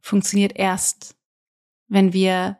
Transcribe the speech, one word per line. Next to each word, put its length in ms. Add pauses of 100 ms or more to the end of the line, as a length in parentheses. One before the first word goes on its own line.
funktioniert 540
erst, 600 (720)
wenn 240
wir 480